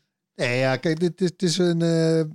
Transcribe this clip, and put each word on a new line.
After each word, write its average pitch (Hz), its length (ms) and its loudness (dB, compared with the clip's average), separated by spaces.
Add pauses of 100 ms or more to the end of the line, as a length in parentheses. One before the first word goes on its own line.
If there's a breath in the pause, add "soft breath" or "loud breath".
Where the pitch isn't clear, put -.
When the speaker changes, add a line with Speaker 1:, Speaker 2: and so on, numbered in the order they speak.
(360)
Speaker 1:
<laughs> 147 120 -2
Speaker 2:
nee, 123 120 0
ja, 131 180 0
kijk, 160 220 -2
dit, 175 180 -2
dit 175 260 -2
is 170 140 0
een, 175 240 0
eh, 165 400 2 (140)